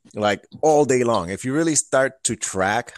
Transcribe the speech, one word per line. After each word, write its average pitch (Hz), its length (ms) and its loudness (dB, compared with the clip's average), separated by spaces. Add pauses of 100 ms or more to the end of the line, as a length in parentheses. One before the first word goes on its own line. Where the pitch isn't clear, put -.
(140)
like, 104 320 -2 (160)
all 151 220 4
day 127 200 2
long. 104 260 0
If 98 160 -8
you 131 80 -4
really 160 220 0
start 131 500 -2
to 117 100 -2
track 101 640 -4